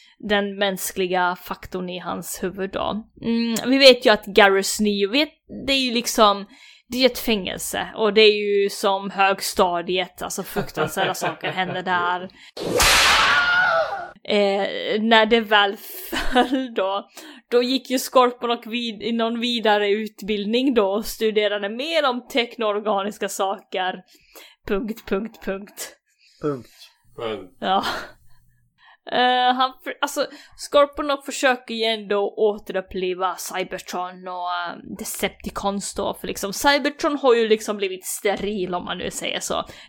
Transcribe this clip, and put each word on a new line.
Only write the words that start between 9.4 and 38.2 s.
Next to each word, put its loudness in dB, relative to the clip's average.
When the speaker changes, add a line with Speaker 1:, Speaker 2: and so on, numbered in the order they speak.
Speaker 1:
alltså -8
fruktansvärda -2
saker -4
händer -4
där. -2
Eh, 0
när 6
det 4
väl 2
föll -2
då, -2
då 2
gick -2
ju 2
Scorponok 2
vid-, -6
i -2
någon -2
vidare 2
utbildning 0
då 4
och -2
studerade 0
mer 0
om -4
teknoorganiska -2
saker. -4
Punkt, -4
punkt, -4
punkt. -10
Speaker 2:
Punkt. -6
Speaker 3:
Punkt. -8
Speaker 1:
Ja. 0
Eh, 2
han 0
för-, -8
alltså, -2
Scorponok 0
försöker 0
ju -2
ändå 0
återuppliva -2
Cybertron -8
och, -6
eh, -6
Decepticons -6
då, -4
för -10
liksom, -6
Cybertron 0
har 6
ju 4
liksom 2
blivit -6
steril, -2